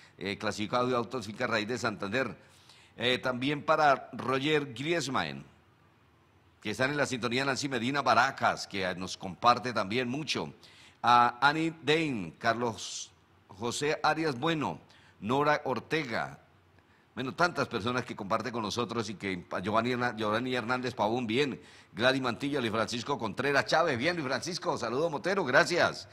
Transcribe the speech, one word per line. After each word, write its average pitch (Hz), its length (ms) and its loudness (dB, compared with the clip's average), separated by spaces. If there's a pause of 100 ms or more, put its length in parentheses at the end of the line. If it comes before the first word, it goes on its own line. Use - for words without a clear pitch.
(180)
eh, 98 220 -6
clasificado 107 480 -2
de 127 80 0
autos 117 320 -4
Finca 110 180 -4
Raíz 107 220 0
de 120 100 -4
Santander. 110 720 -4 (540)
Eh, 123 160 2
también 131 460 -2
para 151 480 4
Roger 135 640 0
Griezmann, 120 720 -2 (1160)
que 107 100 -6
están 131 200 0
en 147 60 -2
la 139 80 4
sintonía, 123 400 -2
Nancy 139 240 -2
Medina 127 320 0
Baracas, 117 680 4
que 92 280 -2
nos 90 200 -8
comparte 120 560 2
también 110 380 0
mucho. 120 440 -4 (480)
A 120 380 6
Annie 160 420 2
Dane, 127 560 0
Carlos 113 720 -2 (380)
José 120 560 -2
Arias 151 340 0
Bueno, 135 440 -2 (400)
Nora 139 420 4
Ortega. 113 760 -4 (760)
Bueno, 123 180 -6
tantas 160 360 0
personas 117 340 -2
que 113 140 -10
comparten 110 340 -2
con 113 120 -4
nosotros 110 460 -2
y 107 60 -10
que, 92 340 -6
a 95 100 -4
Giovanni 110 320 0
Herna-, 123 260 -2
Giovanni 113 360 0
Hernández 123 400 -2
Pavón, 117 320 0
bien. 120 360 0 (320)
Gladys 131 280 4
Mantilla, 135 380 -2
Luis 117 120 0
Francisco 113 460 -2
Contreras 123 480 0
Chávez, 160 320 2
bien, 170 200 0
Luis 143 100 -4
Francisco, 147 500 -4
saludo 127 320 0
Motero, 170 360 -2
gracias. 139 680 4